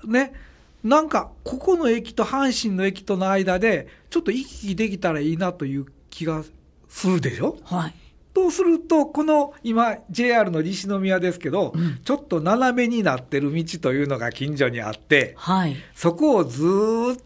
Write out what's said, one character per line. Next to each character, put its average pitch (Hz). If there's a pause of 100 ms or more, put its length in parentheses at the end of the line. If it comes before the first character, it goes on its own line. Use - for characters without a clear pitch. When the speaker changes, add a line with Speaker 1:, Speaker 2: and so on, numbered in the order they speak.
Speaker 1:
ね、 254 (500)
な 277
ん 311
か、 190 (120)
こ -
こ 359
の 320
駅 226
と 226
阪 262
神 202
の 190
駅 190
と 196
の 190
間 190
で、 196 (200)
ち -
ょ -
っ -
と 381
行 262
き -
来 185
で 220
き 190
た 180
ら 156
い 156
い 160
な 180
と 170
い 139
う 135 (220)
気 -
が 156 (440)
す -
る 180
で 123
し 101
ょ？ 277
Speaker 2:
は 170
い。 - (380)
Speaker 1:
と 370
す 370
る 339
と、 311
こ 302
の、 302 (100)
今、 226 (120)
ジ 233
ェ 247
イ 240
ア 233
ー 208
ル 180
の 160
西 190
宮 190
で 175
す 170
け 143
ど、 170
Speaker 2:
う 160
ん。 156
Speaker 1:
ち -
ょ 285
っ 285
と 165
斜 240
め -
に 233
な 139
っ 127
て 139
る 143
道 165 (160)
と 127
い 143
う 139
の 139
が 117
近 143
所 131
に 120
あ 107
っ 110
て、 139
Speaker 2:
は 180
い。 139 (180)
Speaker 1:
そ 170
こ 285
を 175
ず 131
ー 220
っ 247